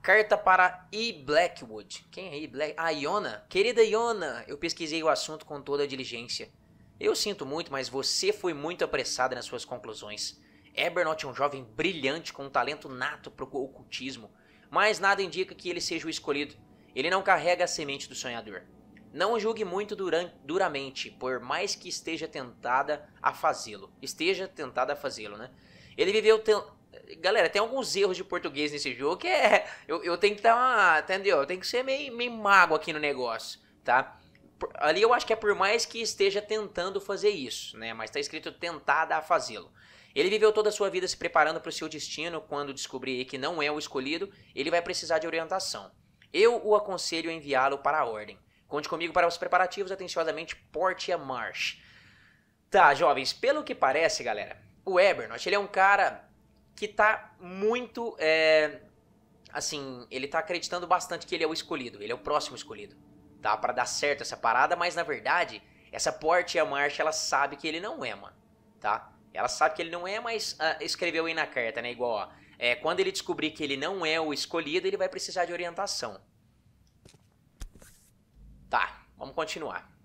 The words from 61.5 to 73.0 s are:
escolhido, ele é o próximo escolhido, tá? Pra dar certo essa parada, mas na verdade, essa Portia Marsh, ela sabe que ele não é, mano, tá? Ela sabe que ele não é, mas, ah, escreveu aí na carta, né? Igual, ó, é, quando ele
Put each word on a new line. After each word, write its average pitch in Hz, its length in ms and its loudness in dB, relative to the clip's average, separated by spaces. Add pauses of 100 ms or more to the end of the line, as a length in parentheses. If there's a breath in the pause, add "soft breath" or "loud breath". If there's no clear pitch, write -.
escolhido, 123 500 -8
ele 107 100 -6
é 123 40 -2
o 139 40 -16
próximo 143 360 -2
escolhido, 104 400 -16 (460)
tá? 107 160 2
Pra 123 160 0
dar 120 140 2
certo 143 340 0
essa 120 160 -8
parada, 131 380 4
mas 175 200 -2
na 175 60 -2
verdade, 143 600 -2 (300 soft breath)
essa 151 220 -2
Portia 170 500 2
Marsh, 143 360 -2
ela 156 120 2
sabe 143 460 0
que 160 100 -8
ele 160 120 -4
não 220 260 -8
é, 110 80 -6
mano, 98 220 -16 (440)
tá? 107 320 -2 (220)
Ela 107 140 -2
sabe 156 280 2
que 175 60 -8
ele 165 80 -6
não 175 180 -6
é, 208 120 -4
mas, 226 400 -6
ah, 156 200 0
escreveu 165 460 -2
aí 165 80 -2
na 160 140 0
carta, 117 340 -2
né? 120 100 -6
Igual, 120 200 -2
ó, 98 180 -2 (300 loud breath)
é, 120 160 2
quando 165 240 -2
ele 190 120 2